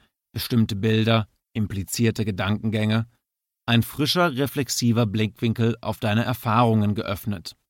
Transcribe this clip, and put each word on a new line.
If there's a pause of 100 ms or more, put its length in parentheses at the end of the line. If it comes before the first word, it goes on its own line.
(340)
bestimmte
Bilder, (280)
implizierte
Gedankengänge, (580)
ein
frischer,
reflexiver
Blickwinkel
auf
deine
Erfahrungen
geöffnet. (140)